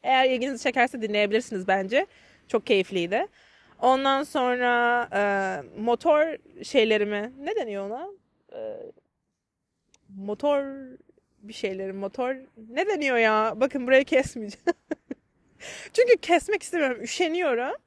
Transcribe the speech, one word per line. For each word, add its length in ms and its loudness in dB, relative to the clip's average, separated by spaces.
Eğer 260 4
ilginizi 340 -2
çekerse 380 0
dinleyebilirsiniz 640 0
bence. 380 2
Çok 200 -2
keyifliydi. 600 0
Ondan 400 4
sonra, 920 0
e, 80 0
motor 540 2
şeylerimi, 760 0
ne 160 -6
deniyor 340 -6
ona? 180 -10
E, 60 -12
motor 540 -2
bir 140 -20
şeyleri, 400 -6
motor, 420 -4
ne 180 -2
deniyor 300 0
ya? 380 4
Bakın 320 -2
burayı 180 6
kesmeyeceğim. 600 -2
<laughs> 1300 -16
Çünkü 240 6
kesmek 460 0
istemiyorum, 400 -2
üşeniyorum. 720 -2